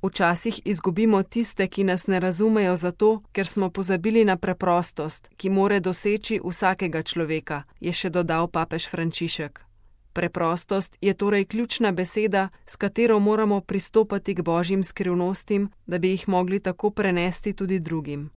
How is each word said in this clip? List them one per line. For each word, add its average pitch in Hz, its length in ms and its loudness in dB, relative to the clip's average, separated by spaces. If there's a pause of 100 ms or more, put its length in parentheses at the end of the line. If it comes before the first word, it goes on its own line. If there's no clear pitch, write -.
Včasih 185 600 0
izgubimo 196 580 2
tiste, 220 460 -2
ki 196 160 -2
nas 185 220 0
ne 190 140 2
razumejo, 190 560 2
zato, 214 460 2 (100)
ker 196 140 -2
smo 190 240 -2
pozabili 190 540 2
na 190 120 4
preprostost, 175 1000 -2
ki 190 140 -2
more 196 300 4
doseči 208 640 -2
vsakega 180 580 -2
človeka, 156 640 -4 (160)
je 170 120 -4
še 180 180 -4
dodal 170 380 0
papež 165 380 -4
Frančišek. 160 840 -6 (500)
Preprostost 175 800 -2
je 196 140 2
torej 202 300 0
ključna 220 480 0
beseda, 190 560 0 (180)
s - 100 -12
katero 220 420 2
moramo 208 420 2
pristopati 196 760 0
k 175 80 -4
božjim 175 420 0
skrivnostim, 190 840 -2 (160)
da 175 120 -4
bi 180 100 2
jih 185 200 -2
mogli 185 320 0
tako 190 300 -2
prenesti 185 600 -2
tudi 190 260 -2
drugim. 151 600 -6